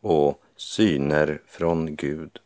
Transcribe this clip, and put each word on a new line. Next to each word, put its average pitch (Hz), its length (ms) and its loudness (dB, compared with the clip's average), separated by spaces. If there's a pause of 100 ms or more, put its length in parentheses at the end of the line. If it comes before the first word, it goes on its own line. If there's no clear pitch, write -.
och 76 400 2 (140)
syner 76 920 0
från 82 480 -2
Gud. 76 500 -8